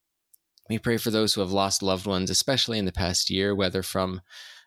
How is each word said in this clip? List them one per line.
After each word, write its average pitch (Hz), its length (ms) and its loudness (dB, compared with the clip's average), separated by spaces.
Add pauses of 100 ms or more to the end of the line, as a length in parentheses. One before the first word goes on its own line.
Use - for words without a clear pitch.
(720)
We 110 80 -2
pray 117 180 0
for 110 140 -2
those 110 240 2
who 101 80 0
have 92 100 0
lost 98 300 2
loved 95 240 0
ones, 92 240 0
especially 117 480 0
in 98 80 0
the 87 60 -2
past - 360 0
year, 98 260 0
whether 95 280 0
from, 92 400 -2 (440)